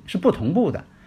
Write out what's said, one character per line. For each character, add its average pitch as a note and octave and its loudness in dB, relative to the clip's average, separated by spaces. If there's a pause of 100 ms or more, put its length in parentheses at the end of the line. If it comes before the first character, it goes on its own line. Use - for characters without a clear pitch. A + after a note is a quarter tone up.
是 - -6
不 A#3 4
同 C3 -2
步 G#3+ 2
的， - -10 (220)